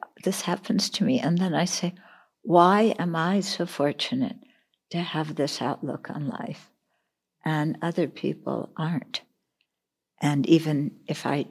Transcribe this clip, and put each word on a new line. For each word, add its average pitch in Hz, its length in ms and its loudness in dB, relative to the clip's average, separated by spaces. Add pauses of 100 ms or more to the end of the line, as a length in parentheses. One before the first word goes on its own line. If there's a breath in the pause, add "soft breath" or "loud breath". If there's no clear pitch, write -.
(240)
this 190 180 -2
happens - 500 -2
to - 120 -2
me, 131 160 2
and 170 180 2
then 180 160 0
I 156 120 2
say, 175 280 -4 (480 soft breath)
"Why 185 560 6
am 170 180 -2
I 180 260 2
so 175 260 -4
fortunate - 720 -2 (520 soft breath)
to 165 100 -4
have 156 360 -4
this 143 260 -2
outlook 143 480 -6
on 147 180 -6
life - 440 -10 (760)
and 156 360 0
other 165 260 0
people - 680 -6
aren't?" - 460 -4 (1000)
And 143 280 2
even 156 580 4
if - 220 -6
I 143 240 0